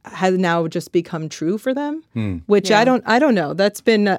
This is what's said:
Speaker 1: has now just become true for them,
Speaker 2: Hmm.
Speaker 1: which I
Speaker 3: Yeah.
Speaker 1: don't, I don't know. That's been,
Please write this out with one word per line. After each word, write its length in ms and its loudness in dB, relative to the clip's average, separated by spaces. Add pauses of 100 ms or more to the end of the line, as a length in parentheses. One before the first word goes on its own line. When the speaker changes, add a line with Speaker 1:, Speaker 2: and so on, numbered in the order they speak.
Speaker 1:
has 320 0
now 280 0
just 260 -8
become 360 -4
true 300 -4
for 160 -4
them, 280 -6 (120)
Speaker 2:
Hmm. 320 -4
Speaker 1:
which 240 2
I 100 4
Speaker 3:
Yeah. 60 4
Speaker 1:
don't, 200 2
I 120 2
don't 160 4
know. 200 0
That's 280 0
been, 360 2